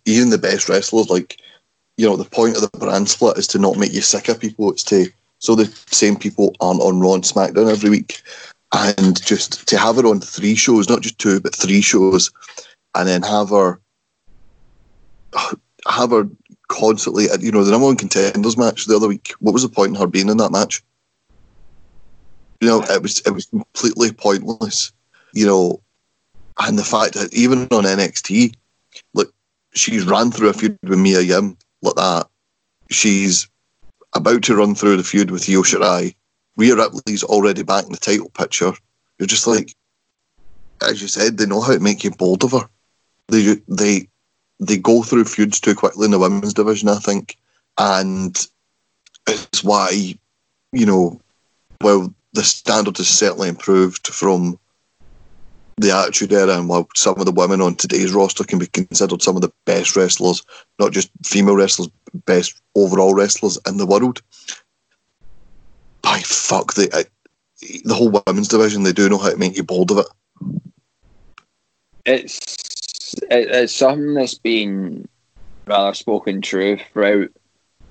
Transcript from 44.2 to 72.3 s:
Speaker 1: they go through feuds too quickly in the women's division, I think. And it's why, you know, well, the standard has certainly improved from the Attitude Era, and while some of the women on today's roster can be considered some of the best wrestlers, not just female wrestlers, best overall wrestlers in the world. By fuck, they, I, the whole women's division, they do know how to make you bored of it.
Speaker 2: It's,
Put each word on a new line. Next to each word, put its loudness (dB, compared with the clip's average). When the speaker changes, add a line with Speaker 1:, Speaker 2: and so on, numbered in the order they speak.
Speaker 1:
they -2
go 2
through 2
feuds -2
too 0
quickly -2
in 2
the 4
women's 0
division, 0
I 2
think. -6
And -2
it's -6
why, 0
you 2
know, 2
well, 2
the -2
standard -2
has -2
certainly 0
improved 0
from -2
the 2
Attitude 0
Era, 2
and -4
while 0
some 0
of -2
the 0
women 2
on 2
today's -4
roster 0
can -4
be -2
considered -2
some 0
of -2
the -2
best 0
wrestlers, 0
not 0
just -4
female 2
wrestlers, 0
best -2
overall 4
wrestlers 0
in -6
the -2
world. 0
By -2
fuck, -4
they, 2
I, -2
the 0
whole 2
women's -2
division, 2
they 2
do 2
know 2
how 0
to -2
make -2
you -4
bored 0
of 2
it. 2
Speaker 2:
It's, -6